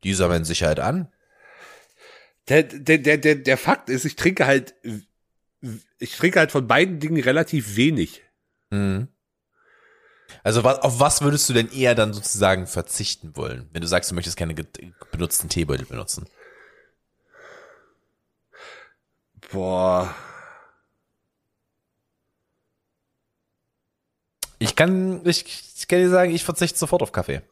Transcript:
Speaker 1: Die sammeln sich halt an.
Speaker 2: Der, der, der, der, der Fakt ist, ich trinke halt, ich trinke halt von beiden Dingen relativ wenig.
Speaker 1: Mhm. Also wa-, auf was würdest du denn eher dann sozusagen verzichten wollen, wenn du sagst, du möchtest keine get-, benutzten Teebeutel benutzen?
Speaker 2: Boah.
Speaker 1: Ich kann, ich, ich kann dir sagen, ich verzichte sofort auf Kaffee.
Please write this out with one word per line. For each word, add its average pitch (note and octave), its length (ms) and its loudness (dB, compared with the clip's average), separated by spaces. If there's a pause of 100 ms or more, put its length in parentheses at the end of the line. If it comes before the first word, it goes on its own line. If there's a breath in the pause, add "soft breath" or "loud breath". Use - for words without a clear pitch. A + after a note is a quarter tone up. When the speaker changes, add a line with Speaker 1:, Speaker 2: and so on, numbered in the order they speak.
Speaker 1:
Die G2 100 0
sammeln F2 320 2
sich E2+ 160 -2
halt D#2 180 2
an. D3+ 320 -4 (1400 soft breath)
Speaker 2:
Der, D3+ 140 6
der, C#3+ 360 2
der, D3 200 4
der, D3+ 160 4
der C3 240 2
Fakt - 320 0
ist, C3 140 -2
ich D3+ 100 -4
trinke F#3 320 2
halt, C3+ 280 2 (1200)
ich - 180 -10
trinke F3+ 220 2
halt D#3 140 2
von C3 160 -2
beiden D#3 320 2
Dingen D#3 200 0
relativ C3 540 0
wenig. A#2+ 480 0 (480)
Speaker 1:
Mhm. G2+ 380 -2 (1400 soft breath)
Also A2 180 2
wa-, C3+ 160 4
auf B2 220 0
was C#3+ 220 2
würdest C#3+ 260 0
du B2+ 60 -2
denn A#2 180 2
eher B2+ 240 2
dann G#2+ 160 0
sozusagen G2 560 0
verzichten - 680 -8
wollen, B1 360 -10
wenn E2 100 -8
du E2+ 60 -6
sagst, F2+ 240 0
du - 20 -6
möchtest E2+ 220 -6
keine E2 180 -6
get-, D#2 260 -12 (300)
benutzten D#2+ 380 -4
Teebeutel D2 380 -2
benutzen? B1 420 -10 (3250 loud breath)
Speaker 2:
Boah. F#2 640 0 (4000 loud breath)
Speaker 1:
Ich A2 160 -2
kann, F#3 500 2
ich, F3 180 0 (320)
ich - 120 -12
kann F3 100 4
dir F3+ 120 4
sagen, F3+ 220 4
ich E3 120 -4
verzichte E3+ 340 -2
sofort E3+ 240 0
auf - 100 -4
Kaffee. C#2+ 400 -4